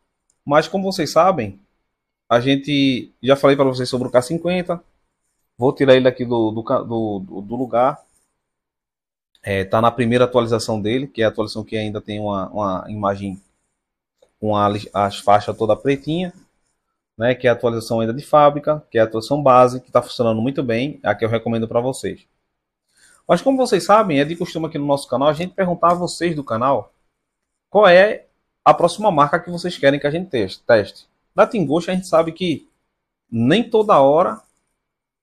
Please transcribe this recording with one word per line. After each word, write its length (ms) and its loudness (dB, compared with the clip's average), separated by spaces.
mas 220 2
como 240 -4
vocês 220 -6
sabem, 480 0
a 120 2
gente, 720 0
já 140 6
falei 180 4
pra 120 2
vocês 220 -2
sobre 200 -4
o 20 -8
K 120 4
cinquenta, 600 -4
vou 160 2
tirar 220 4
ele 140 4
aqui 160 -2
do, 260 0
do 140 -8
ca-, 180 -2
do, 380 -6
do, 220 -14
do 120 -12
lugar, 500 -2
é, 240 -2
tá 160 0
na 120 2
primeira 320 2
atualização 580 -2
dele, 240 -2
que 160 -6
é 40 2
a 20 0
atualização 340 -6
que 140 -8
ainda 240 -6
tem 180 -10
uma, 300 -6
uma 400 -6
imagem 520 -6
com 160 -2
a 140 2
li-, 240 -6
as 260 -2
faixas 380 2
toda 180 0
pretinha, 560 -4
né, 180 0
que 120 -4
é 40 6
a 40 2
atualização 460 -2
ainda 120 -2
de 100 -10
fábrica, 680 2
que 80 0
é 20 4
a 40 6
atualização 380 -2
base, 380 4
que 100 -20
tá 120 2
funcionando 400 -2
muito 200 -4
bem, 400 -4
a 120 -2
que 100 -4
eu 40 -2
recomendo 380 -4
pra 140 -2
vocês. 460 -8
Mas 140 2
como 160 0
vocês 300 0
sabem, 340 2
é 60 0
de 100 -8
costume 300 -8
aqui 100 -12
no 80 -6
nosso 240 -2
canal 200 0
a 40 2
gente 220 -8
perguntar 380 0
a 20 2
vocês 420 -4
do 80 -8
canal 480 -2
qual 180 6
é 380 4
a 120 6
próxima 360 0
marca 300 2
que 100 -14
vocês 280 -10
querem 200 2
que 80 -6
a 40 0
gente 180 -6
teste, 360 -6
teste. 440 0
Da 120 4
Tingoxa 460 -2
a 20 -2
gente 120 -6
sabe 240 2
que 380 -6
nem 340 2
toda 340 2
hora 440 2